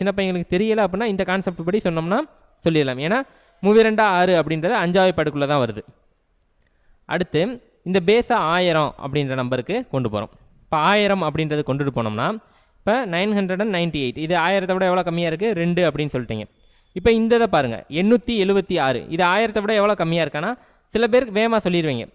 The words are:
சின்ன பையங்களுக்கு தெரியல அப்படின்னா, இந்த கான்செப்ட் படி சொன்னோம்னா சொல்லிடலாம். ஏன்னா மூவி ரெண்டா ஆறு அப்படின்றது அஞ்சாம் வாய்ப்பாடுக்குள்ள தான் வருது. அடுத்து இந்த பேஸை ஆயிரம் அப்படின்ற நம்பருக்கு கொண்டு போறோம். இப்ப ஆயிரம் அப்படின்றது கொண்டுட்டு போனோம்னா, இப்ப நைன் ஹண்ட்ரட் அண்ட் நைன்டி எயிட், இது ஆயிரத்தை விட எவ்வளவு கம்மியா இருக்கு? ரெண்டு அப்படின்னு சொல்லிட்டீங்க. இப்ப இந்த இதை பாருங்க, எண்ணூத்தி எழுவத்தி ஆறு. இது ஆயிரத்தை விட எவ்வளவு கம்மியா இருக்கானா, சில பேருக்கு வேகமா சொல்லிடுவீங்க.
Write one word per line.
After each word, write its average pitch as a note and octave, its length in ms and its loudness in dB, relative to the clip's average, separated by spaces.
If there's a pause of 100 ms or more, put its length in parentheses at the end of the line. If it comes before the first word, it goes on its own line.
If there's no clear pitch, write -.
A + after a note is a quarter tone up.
சின்ன G3 160 0
பையங்களுக்கு F#3 400 -2
தெரியல G#3+ 300 0
அப்படின்னா, F#3+ 280 -2
இந்த F#3+ 160 -2
கான்செப்ட் F#3 380 -4
படி G#3 180 0
சொன்னோம்னா E3+ 340 0 (460)
சொல்லிடலாம். C#3 400 2
ஏன்னா A3+ 140 0 (420)
மூவி G#3+ 260 6
ரெண்டா G#3+ 180 2 (120)
ஆறு F3+ 240 4
அப்படின்றது D#3+ 400 -2
அஞ்சாம் F3+ 240 2
வாய்ப்பாடுக்குள்ள D3+ 480 0
தான் C3+ 100 2
வருது. A2 200 -6 (1300)
அடுத்து E3 280 -2 (460)
இந்த F#3+ 180 2
பேஸை A3+ 320 2 (160)
ஆயிரம் D#3+ 380 2 (100)
அப்படின்ற C#3 380 -2
நம்பருக்கு B2 360 -4 (160)
கொண்டு B2+ 200 -2
போறோம். G#2 200 -6 (320)
இப்ப - 120 -4 (140)
ஆயிரம் G3+ 380 2
அப்படின்றது D3+ 400 -2
கொண்டுட்டு C#3 300 -2
போனோம்னா, A2+ 280 -2 (520)
இப்ப G3+ 160 0 (180)
நைன் G3 240 0
ஹண்ட்ரட் F#3 280 -2
அண்ட் G#3+ 120 -2
நைன்டி E3 280 -2
எயிட், B2 200 -4
இது E3 100 0 (120)
ஆயிரத்தை F#3 300 0
விட F#3 120 0
எவ்வளவு F3+ 200 0
கம்மியா E3+ 220 -2
இருக்கு? F3+ 180 -4 (120)
ரெண்டு F3 280 0
அப்படின்னு D3 260 -4
சொல்லிட்டீங்க. A2 300 -6 (540)
இப்ப G3 100 2 (100)
இந்த A3+ 200 2
இதை A3+ 160 2
பாருங்க, B2+ 220 0 (240)
எண்ணூத்தி A3+ 340 2 (100)
எழுவத்தி F#3+ 320 0 (100)
ஆறு. B2 140 0 (140)
இது F3 80 0 (100)
ஆயிரத்தை G#3+ 320 0
விட A3 160 -2
எவ்வளவு G3+ 220 0
கம்மியா E3 240 0
இருக்கானா, D3+ 240 -6 (440)
சில A3+ 180 2
பேருக்கு A#3+ 260 2
வேகமா A3+ 280 2
சொல்லிடுவீங்க. D#3 380 -2 (100)